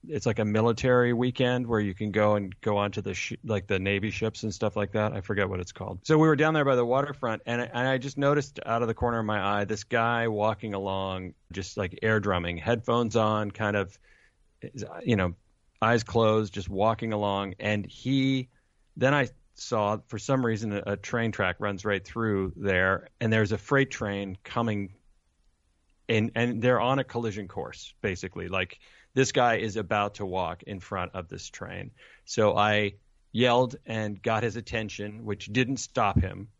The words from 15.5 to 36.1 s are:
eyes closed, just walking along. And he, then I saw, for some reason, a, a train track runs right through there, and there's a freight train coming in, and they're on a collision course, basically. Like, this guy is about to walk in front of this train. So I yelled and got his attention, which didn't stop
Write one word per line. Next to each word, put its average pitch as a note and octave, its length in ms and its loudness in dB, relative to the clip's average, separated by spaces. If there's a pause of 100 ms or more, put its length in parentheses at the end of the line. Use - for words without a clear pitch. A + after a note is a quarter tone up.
eyes A2+ 220 4
closed, A2 500 2
just F#2+ 140 -8
walking A2 440 0
along. G2+ 460 -2
And G#2 260 0
he, C3+ 640 0 (480)
then C3 160 4
I C#3+ 160 2 (260)
saw, G#2+ 520 0
for A2+ 120 -8
some C3 280 0
reason, A2 260 0
a, G2+ 100 -4 (100)
a G2+ 40 0
train A2+ 340 -2
track F#2+ 280 0
runs G2+ 260 -4
right G2+ 180 0
through G2+ 540 -2
there, F#2+ 520 2 (120)
and A2+ 100 0
there's A2 220 4
a A2 60 -2
freight C3+ 320 2
train G2+ 540 -6
coming G#2 500 -4 (1120)
in, A2 280 2
and A#2 260 0
they're B2 180 4
on C3 180 2
a C3 60 -2
collision G#2+ 440 -6
course, - 520 -12
basically. F2+ 480 -6
Like, F#2 300 -4 (360)
this C3 180 4
guy A#2+ 240 4
is G#2 200 -2
about G#2 400 0
to G#2 100 -6
walk F2+ 360 -4
in F#2+ 180 -10
front F2+ 340 -6
of F2+ 140 -8
this F#2+ 200 -12
train. F#2 420 -12 (340)
So G#2+ 320 2
I G#2 380 2 (380)
yelled A#2+ 520 4
and G#2+ 380 -6
got A2 200 0
his A2 140 -2
attention, A2 680 -8
which G2+ 280 -8
didn't B2+ 260 0
stop G#2 400 0